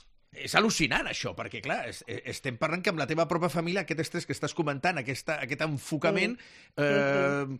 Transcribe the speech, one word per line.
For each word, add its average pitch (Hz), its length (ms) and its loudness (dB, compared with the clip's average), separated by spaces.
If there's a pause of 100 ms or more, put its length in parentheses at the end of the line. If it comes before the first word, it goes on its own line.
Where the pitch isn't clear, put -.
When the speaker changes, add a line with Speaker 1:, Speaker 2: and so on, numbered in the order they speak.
(340)
Speaker 1:
és 139 200 -8
al·lucinant 175 540 4
això, 117 260 -4
perquè, 110 300 -8
clar, 165 240 -4
es-, - 180 -10
e-, 120 200 -8
estem 123 320 -6
parlant 160 260 -2
que 214 60 4
amb 165 100 -2
la 135 80 0
teva 160 180 4
pròpia 165 240 2
família 175 320 0
aquest 156 200 -2
estrès 165 240 -2
que 139 80 -4
estàs 147 200 -4
comentant, 151 440 0
aquesta, 139 420 -4
aquest 139 220 -4
enfocament, 160 760 0
Speaker 2:
Mm. - 480 -6
Speaker 1:
eh, 139 640 4
Speaker 2:
Mm-hmm. 135 140 -8